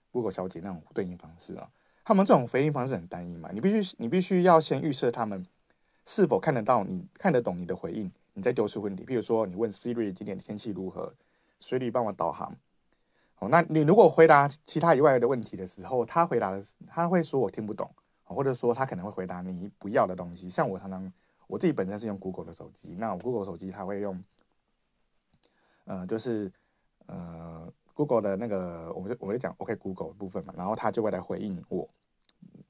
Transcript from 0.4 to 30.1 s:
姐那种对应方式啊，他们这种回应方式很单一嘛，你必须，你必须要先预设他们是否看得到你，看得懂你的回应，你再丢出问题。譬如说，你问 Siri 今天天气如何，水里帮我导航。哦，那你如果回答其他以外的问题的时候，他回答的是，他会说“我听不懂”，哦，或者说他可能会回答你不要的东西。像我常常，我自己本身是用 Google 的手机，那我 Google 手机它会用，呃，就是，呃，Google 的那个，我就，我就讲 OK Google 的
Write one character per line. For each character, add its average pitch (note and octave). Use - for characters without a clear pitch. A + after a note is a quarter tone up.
姐 E2+
那 F#2+
种 F2
对 G#2
应 F2+
方 D#2+
式 -
啊， -
他 A3
们 F#3+
这 B3+
种 B2+
回 C3
应 D#3
方 C3
式 C3+
很 E2+
单 F2
一 E2+
嘛， D#2+
你 G2+
必 G#3
须， F#3+
你 A#2
必 E3
须 F3+
要 F3
先 D3+
预 D3+
设 B2+
他 A#2
们 G2
是 G3
否 C#3+
看 D#3
得 A#2+
到 A#2
你， F#2+
看 -
得 B2+
懂 F2+
你 F2+
的 F2+
回 -
应， G#2
你 G2
再 B2
丢 B2
出 G#2
问 G2
题。 -
譬 C3
如 A2+
说， A2
你 F2+
问 G#2+
Siri A2+
今 G#2
天 G2
天 G#2
气 G#2+
如 F#2
何， F2
水 -
里 B2+
帮 A#2
我 G#2
导 E2+
航。 E2+
哦， F#2
那 E3
你 D#3
如 D3+
果 G#3
回 E3
答 C#3+
其 -
他 E3+
以 C3
外 C#3
的 A#2
问 C3
题 G#2+
的 F#2
时 F2+
候， B2+
他 E3
回 B2
答 G2
的 G2
是， -
他 E3+
会 F3+
说 C#3+
“我 B2
听 A2
不 G#2
懂”， -
哦， -
或 B2+
者 C3+
说 A#2+
他 C3
可 B2
能 F2+
会 G#2
回 F#2
答 F2+
你 F#2
不 G2+
要 A#2
的 F#2
东 F2
西。 F2+
像 C#3
我 F#2+
常 F#2+
常， F#2
我 G#2+
自 F#3+
己 D#3+
本 F#2+
身 G2+
是 A2+
用 G2+
Google F2+
的 E2+
手 E2+
机， F2
那 A2
我 F#2
Google A2
手 F#2+
机 F#2
它 F#2+
会 G2
用， F#2+
呃， F#2
就 G#2+
是， A2
呃， E2+
Google B2+
的 G2
那 A#2
个， E2+
我 F#2
就， B2
我 G2
就 A#2+
讲 F#2+
OK -
Google F#2+
的 E2